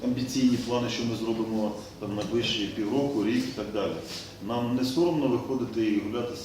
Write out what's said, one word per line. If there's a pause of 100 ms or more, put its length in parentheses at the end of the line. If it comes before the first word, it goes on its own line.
амбіційні
плани,
що
ми
зробимо (280)
там
найближчі
півроку,
рік
і
так
далі. (560)
Нам
не
соромно
виходити
і
гуляти